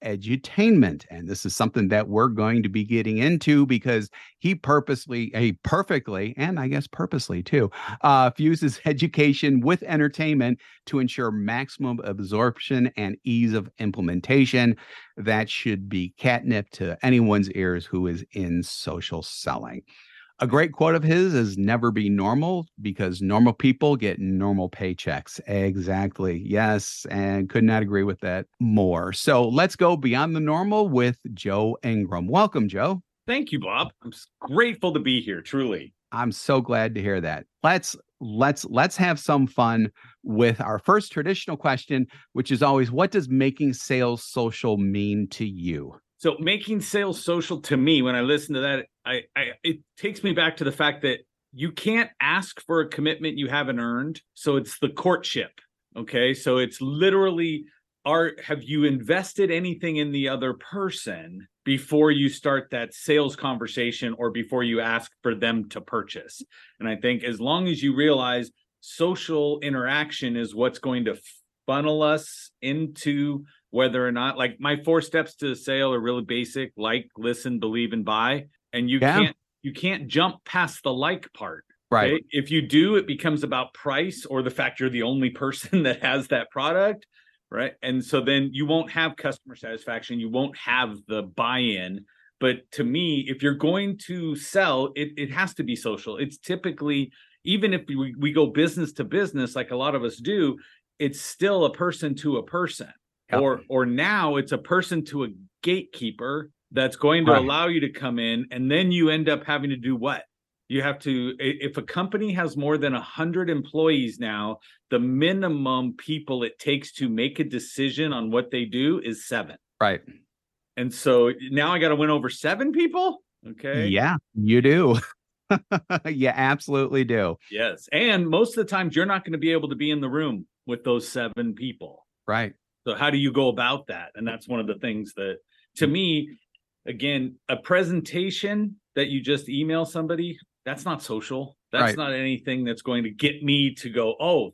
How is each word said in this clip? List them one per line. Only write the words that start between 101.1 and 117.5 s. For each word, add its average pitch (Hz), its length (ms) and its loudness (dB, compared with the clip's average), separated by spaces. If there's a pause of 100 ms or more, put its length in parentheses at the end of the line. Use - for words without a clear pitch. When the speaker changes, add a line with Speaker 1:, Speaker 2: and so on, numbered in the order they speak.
Speaker 2:
still 190 440 0
a 139 80 0
person 165 420 -2
to 143 220 -2
a 110 60 -2
person. - 480 -6 (400)
Speaker 1:
Yep. 113 100 2
Speaker 2:
Or, 131 280 2
or 127 180 4
now 156 480 2
it's 139 160 0
a 131 60 0
person 180 480 0
to 143 180 -4
a 113 60 -4 (340)
gatekeeper 143 880 -4 (200)
that's 131 240 0
going 160 300 4
to 156 60 8
Speaker 1:
Right. 135 120 8
Speaker 2:
allow 151 240 0
you 170 140 0
to 139 100 -2
come 120 280 -4
in. 117 320 -2
And 127 180 -2
then 180 220 4
you 170 180 4
end 156 200 2
up 147 160 0
having 143 260 -2
to 127 60 -4
do 123 180 -2
what? 120 280 -4 (440)
You 135 160 -2
have 139 160 -2
to, 127 300 -2 (100)
i-, 135 220 -2
if 143 160 -6
a - 40 -4
company 196 520 -4
has 170 220 -2
more 147 220 0
than 143 160 0
a 117 80 -4
hundred 170 480 -4
employees 143 680 0
now, 107 400 -6 (320)
the 123 80 2
minimum 135 960 0
people 143 460 -4
it 110 160 -6
takes 143 340 -2
to 131 160 -2
make 123 300 -2
a 156 40 0
decision 135 680 -4